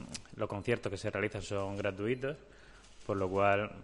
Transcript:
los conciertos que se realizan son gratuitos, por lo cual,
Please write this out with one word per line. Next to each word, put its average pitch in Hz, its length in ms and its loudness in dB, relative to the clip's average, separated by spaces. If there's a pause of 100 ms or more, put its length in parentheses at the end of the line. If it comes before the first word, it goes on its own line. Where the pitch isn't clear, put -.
(380)
los 107 120 -2
conciertos 110 400 0
que 98 80 -4
se 104 140 -4
realizan 101 320 0
son 98 340 -2
gratuitos, 110 580 -2 (680)
por 104 100 0
lo 98 140 2
cual, 98 400 6 (140)